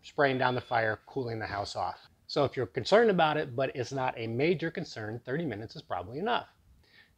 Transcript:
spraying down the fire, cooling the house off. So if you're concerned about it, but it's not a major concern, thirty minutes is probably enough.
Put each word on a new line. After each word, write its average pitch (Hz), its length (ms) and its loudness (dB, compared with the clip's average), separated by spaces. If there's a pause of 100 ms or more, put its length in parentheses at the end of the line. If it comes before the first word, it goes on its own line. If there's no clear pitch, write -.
spraying 135 360 2
down 127 160 4
the 123 60 0
fire, 113 460 0
cooling 117 320 -6
the 107 80 -6
house 101 300 -6
off. 92 320 -6 (180)
So 147 180 2
if - 120 -2
you're 123 100 0
concerned 214 440 6
about 160 260 4
it, 143 200 -4
but 135 180 0
it's 127 180 -6
not 131 260 -2
a 113 80 -6
major 147 440 0
concern, 117 540 -8
thirty 156 220 -4
minutes 110 300 -8
is 147 60 -16
probably 92 360 -6
enough. 214 300 -2 (680)